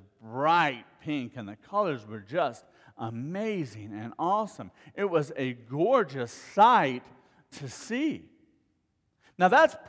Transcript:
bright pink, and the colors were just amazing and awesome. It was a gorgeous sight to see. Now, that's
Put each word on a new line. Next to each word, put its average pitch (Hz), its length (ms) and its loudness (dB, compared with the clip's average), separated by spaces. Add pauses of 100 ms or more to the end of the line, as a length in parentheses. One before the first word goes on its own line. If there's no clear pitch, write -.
(220)
bright 135 640 0 (160)
pink, 139 340 -6
and 117 120 -12
the 104 80 -12
colors 160 520 -4
were 107 120 -12
just 123 440 -4 (340)
amazing 127 960 -6
and 110 260 -10
awesome. 180 520 -2 (240)
It 202 140 -2
was 156 260 0
a 131 180 -2
gorgeous 135 760 0
sight 196 720 4 (500)
to 139 160 -12
see. 233 560 -6 (1120)
Now, 185 100 6
that's 302 280 6 (140)